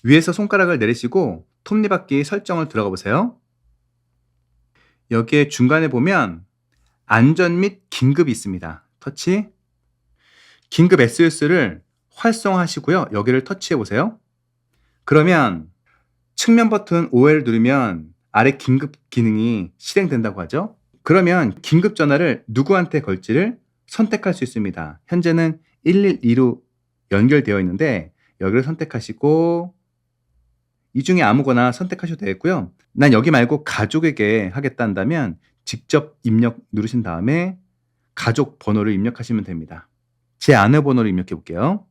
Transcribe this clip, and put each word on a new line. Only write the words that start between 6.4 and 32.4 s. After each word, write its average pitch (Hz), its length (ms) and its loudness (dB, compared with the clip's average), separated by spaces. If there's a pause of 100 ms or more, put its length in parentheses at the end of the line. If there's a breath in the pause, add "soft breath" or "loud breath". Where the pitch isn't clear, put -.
안전 160 520 4
및 196 300 -4
긴급이 139 420 2
있습니다. 90 520 -8 (160)
터치. 190 500 -4 (1200 soft breath)
긴급 175 300 4
에스오에스를 147 840 0 (320)
활성화하시고요. 185 1000 -2
여기를 123 300 0
터치해 185 340 -6
보세요. 123 420 -4 (880)
그러면 143 680 2 (640)
측면 226 340 4
버튼 185 420 0
오엘 143 320 4
누르면 113 680 0 (180)
아래 127 260 2
긴급 135 360 -2 (160)
기능이 110 680 -2
실행된다고 117 640 -4
하죠. 156 360 -6 (260)
그러면 170 580 2
긴급 180 340 2
전화를 143 520 0
누구한테 151 540 0
걸지를 139 580 -2 (260)
선택할 208 480 -2
수 180 100 -6
있습니다. 87 640 -8
현재는 165 520 0 (240 soft breath)
일일이로 131 800 2 (480)
연결되어 110 480 2
있는데 92 520 -4 (300)
여기를 101 220 0
선택하시고 160 1120 -4 (1160)
이 135 100 -4
중에 180 180 2
아무거나 123 520 2
선택하셔도 180 480 -10
되겠고요. 185 500 -4 (220)